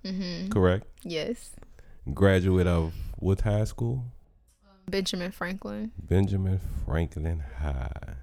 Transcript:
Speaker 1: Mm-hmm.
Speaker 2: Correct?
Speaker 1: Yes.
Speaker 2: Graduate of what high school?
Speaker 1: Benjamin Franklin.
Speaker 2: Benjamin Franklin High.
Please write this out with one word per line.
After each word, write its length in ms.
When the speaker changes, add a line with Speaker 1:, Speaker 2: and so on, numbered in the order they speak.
Speaker 1:
Mm-hmm. 460
Speaker 2:
Correct? 340
Speaker 1:
Yes. 480
Speaker 2:
Graduate 540
of 260
what 240
high 220
school? 420
Speaker 1:
Benjamin 420
Franklin. 640
Speaker 2:
Benjamin 640
Franklin 560
High. 640